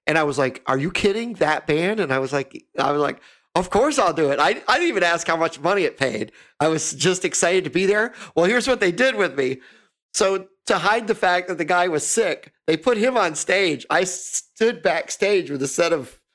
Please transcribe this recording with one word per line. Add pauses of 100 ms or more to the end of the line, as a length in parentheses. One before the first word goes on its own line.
And
I
was
like,
"Are
you
kidding?
That
band?"
And
I
was
like, (120)
I
was
like, (340)
"Of
course
I'll
do
it."
I,
I
didn't
even
ask
how
much
money
it
paid. (260)
I
was
just
excited
to
be
there. (220)
Well,
here's
what
they
did
with
me. (520)
So (160)
to
hide
the
fact
that
the
guy
was
sick, (160)
they
put
him
on
stage.
I
stood
backstage
with
a
set
of (160)